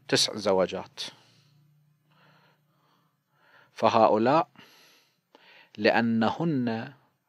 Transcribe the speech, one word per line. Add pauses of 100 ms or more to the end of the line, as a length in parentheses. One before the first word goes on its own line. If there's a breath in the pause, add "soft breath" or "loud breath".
تسع
زوجات، (2750 soft breath)
فهؤلاء (1300 soft breath)
لأنهن (360)